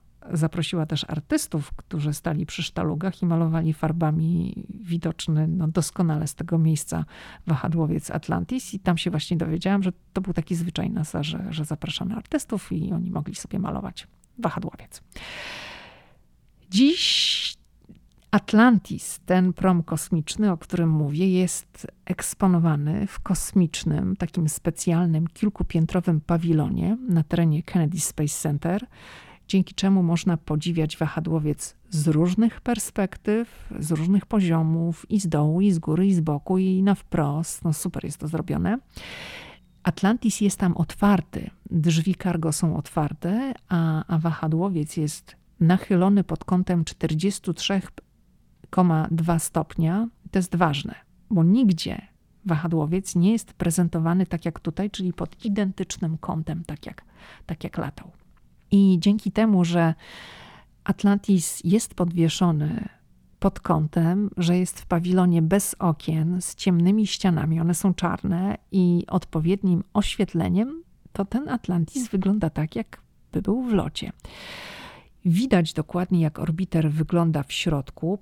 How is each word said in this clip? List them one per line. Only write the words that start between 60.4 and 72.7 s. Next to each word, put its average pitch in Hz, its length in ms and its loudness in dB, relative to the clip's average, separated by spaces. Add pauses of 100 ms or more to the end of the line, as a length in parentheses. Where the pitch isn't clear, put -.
Atlantis 202 800 2
jest 196 300 0
podwieszony 165 960 0 (500)
pod - 200 0
kątem, 165 800 0
że 175 200 2
jest 185 220 -2
w - 60 -16
pawilonie 180 560 2
bez 190 380 2
okien, 160 640 0
z - 140 -10
ciemnymi 190 520 4
ścianami, 165 520 0
one 170 140 2
są 185 200 2
czarne, 185 640 -2 (140)
i 175 360 4
odpowiednim 175 760 0 (100)
oświetleniem, 202 920 0 (300)
to 196 120 -4
ten 269 240 -4
Atlantis 220 600 -2
wygląda 190 400 0
tak, - 260 -4